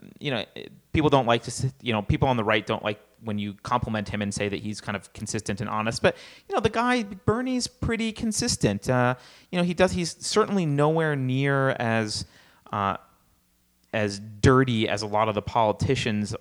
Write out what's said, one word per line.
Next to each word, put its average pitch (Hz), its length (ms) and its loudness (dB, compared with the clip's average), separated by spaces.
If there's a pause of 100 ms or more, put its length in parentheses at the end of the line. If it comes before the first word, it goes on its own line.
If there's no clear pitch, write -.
(180)
you 143 120 -6
know, 117 140 -4 (480)
people 151 160 2
don't 135 180 6
like 120 180 4
to, - 60 -8
s-, 131 300 -4
you 120 120 0
know, 107 100 2
people 143 260 2
on 127 80 2
the 113 80 0
right 107 220 2
don't 110 180 -2
like 107 160 -4 (220)
when 107 160 -4
you 101 240 -6
compliment 110 480 -2
him 104 120 -4
and 101 120 -2
say 101 160 -2
that 95 100 -4
he's 104 200 -8
kind 104 160 -6
of - 180 -12
consistent 107 480 -6
and 104 80 -6
honest. 107 320 -2
But, 185 140 2 (320)
you 403 60 -4
know, 381 60 2
the 226 100 0
guy, 240 340 0
Bernie's 233 640 -2
pretty 226 460 -4
consistent. 214 760 -2
Uh, 127 240 2 (360)
you 180 80 -2
know, 175 60 2
he 175 80 0
does, 180 200 4
he's 180 320 -4
certainly 202 420 2
nowhere 151 500 2
near 135 540 2
as, 113 560 -2 (460)
uh, 98 260 0 (920)
as 101 280 -2 (200)
dirty 127 480 6
as 104 140 -2
a 110 40 -4
lot 107 220 2
of 104 60 0
the 101 80 0
politicians, 107 1000 0